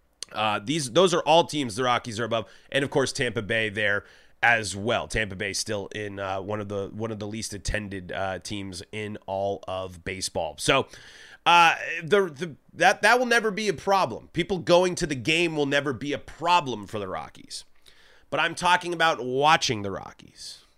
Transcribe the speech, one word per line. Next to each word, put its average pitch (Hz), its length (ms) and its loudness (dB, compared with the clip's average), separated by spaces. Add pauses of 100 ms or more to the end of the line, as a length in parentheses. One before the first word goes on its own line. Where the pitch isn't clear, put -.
(320)
Uh, 107 300 0
these, 135 280 -4
those 175 240 4
are 160 80 0
all 160 220 4
teams 127 320 -4
the 127 80 -2
Rockies 120 340 -2
are 120 60 -2
above, 113 220 -2 (240)
and 139 120 0
of 131 80 -4
course 135 220 0
Tampa 120 280 -2
Bay 110 280 -2
there 104 360 0 (380)
as 110 340 4
well. 101 300 0
Tampa 104 300 -4
Bay 98 160 -6
still 101 420 -4
in, 101 240 -8
uh, 98 220 -4
one 104 200 -6
of 101 80 -8
the, 98 240 -6
one 110 200 -6
of 104 80 -8
the 104 80 -6
least 107 260 -8
attended, 98 580 -6
uh, 95 280 -4
teams 98 420 -10 (100)
in 104 240 -8 (100)
all 98 400 -4
of 92 380 -8
baseball. 92 540 -6
So, 135 300 2 (580)
uh, 165 300 8 (260)
the, 190 240 4
the, 147 300 -10 (180)
that, 190 280 4
that 233 180 6
will 254 60 2
never 233 260 2
be 214 160 -2
a 180 40 0
problem. 143 600 0
People 175 260 -2
going 175 380 4
to 175 100 -4
the 147 80 -4
game 160 400 0
will 147 100 0
never 143 280 0
be 139 200 -6
a 120 60 -4
problem 143 680 0
for 110 100 -6
the 101 80 -4
Rockies. - 580 -12 (640)
But 143 120 0
I'm 165 160 0
talking 175 360 2
about 160 320 2
watching 131 580 4
the 98 100 -4
Rockies. - 720 -14 (140)